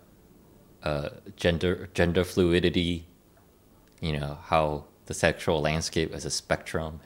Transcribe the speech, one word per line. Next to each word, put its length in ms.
uh, 260
gender, 580
gender 300
fluidity, 840
you 180
know, 240
how 400
the 80
sexual 480
landscape 520
is 120
a 40
spectrum, 760